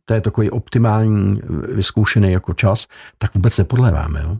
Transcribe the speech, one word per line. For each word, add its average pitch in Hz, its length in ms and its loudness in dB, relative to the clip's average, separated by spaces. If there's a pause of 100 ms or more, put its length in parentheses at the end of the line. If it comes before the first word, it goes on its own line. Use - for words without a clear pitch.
to 113 100 -2
je 110 60 0
takový 107 300 -2
optimální, 107 920 0
eh, - 320 -6
vyzkoušený, 101 580 2
jako, 92 220 -2
čas, 107 320 0 (320)
tak - 160 -4
vůbec 104 240 2
nepodléváme, 78 640 0
jo. 85 160 -4